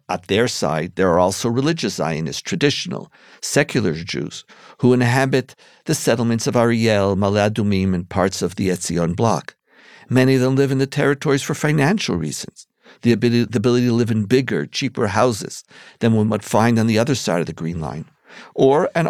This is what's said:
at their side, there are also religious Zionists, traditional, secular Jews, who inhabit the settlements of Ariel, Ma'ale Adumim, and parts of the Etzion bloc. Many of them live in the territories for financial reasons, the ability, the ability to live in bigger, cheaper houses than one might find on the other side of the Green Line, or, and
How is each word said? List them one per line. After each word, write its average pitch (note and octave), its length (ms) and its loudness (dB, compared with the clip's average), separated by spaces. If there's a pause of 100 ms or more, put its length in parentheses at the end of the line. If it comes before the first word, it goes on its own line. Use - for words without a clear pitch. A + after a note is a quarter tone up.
(100)
at F2+ 160 -6
their G#2+ 200 2
side, D#2+ 500 -4
there F#2 120 2
are E2+ 100 4
also F#2+ 300 0
religious C3 460 -2
Zionists, D#2 480 -4
traditional, - 680 -4 (300)
secular A#2 540 0
Jews, - 500 -10 (360)
who B2 120 4
inhabit B2+ 640 0 (320)
the D#3 80 0
settlements A#2 520 0
of G#2 80 -4
Ariel, A2 600 2
Ma'ale G2+ 340 2
Adumim, G2 440 0
and F2+ 120 -4
parts F#2+ 360 0
of F2 140 -4
the F#2 120 0
Etzion E2+ 480 -2
bloc. G#2+ 400 -2 (540)
Many B2+ 240 4
of B2+ 80 2
them C3 120 0
live C3+ 160 2
in C3+ 80 -2
the C3+ 80 0
territories C#3 560 0
for D3+ 120 -6
financial D3 600 0
reasons, - 500 -8 (340)
the A#2 120 2
ability, A#2 320 2
the - 120 -6
ability B2 300 2
to A#2+ 80 0
live A#2 160 0
in G#2+ 160 0
bigger, B2 400 0
cheaper A#2 400 -4
houses G#2 580 -2 (360)
than A2+ 120 4
one G#2+ 160 2
might A2 160 -4
find A2+ 340 2
on A2 100 2
the A2 100 2
other B2 160 0
side F2 260 -2
of D#2+ 60 -2
the D#2+ 80 -10
Green E2 260 -8
Line, D2 240 -10 (500)
or, C#3+ 400 2
and E3 160 0